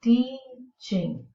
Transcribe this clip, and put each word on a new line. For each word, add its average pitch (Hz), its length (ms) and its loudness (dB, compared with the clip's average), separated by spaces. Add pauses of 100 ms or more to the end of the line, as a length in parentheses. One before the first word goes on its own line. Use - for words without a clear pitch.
teaching. 226 1300 -2